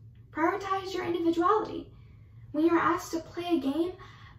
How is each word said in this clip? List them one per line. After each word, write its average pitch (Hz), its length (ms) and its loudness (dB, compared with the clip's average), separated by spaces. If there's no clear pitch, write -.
prioritize 381 640 -2
your 359 100 -4
individuality. 339 880 0
When 302 140 2
you're 339 140 4
asked 339 320 0
to 330 80 -4
play 349 380 -2
a - 20 0
game 294 320 0